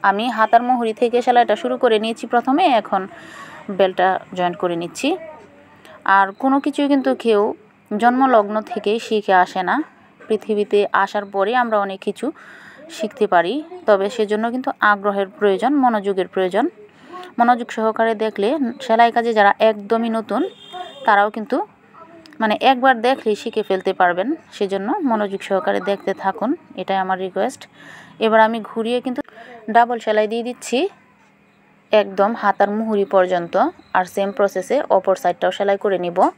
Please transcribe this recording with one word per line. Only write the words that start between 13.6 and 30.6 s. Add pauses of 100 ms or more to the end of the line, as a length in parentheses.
তবে (100)
সেজন্য (100)
কিন্তু (200)
আগ্রহের (100)
প্রয়োজন, (120)
মনোযোগের
প্রয়োজন। (720)
মনোযোগ
সহকারে (100)
দেখলে (380)
সেলাই
কাজে
যারা (180)
একদমই
নতুন, (680)
তারাও
কিন্তু, (840)
মানে, (160)
একবার (120)
দেখলেই
শিখে
ফেলতে
পারবেন। (280)
সেজন্য (220)
মনোযোগ
সহকারে (100)
দেখতে (100)
থাকুন, (300)
এটাই
আমার
request। (600)
এবার
আমি (120)
ঘুরিয়ে
কিন্তু (540)
double
সেলাই
দিয়ে
দিচ্ছি (1120)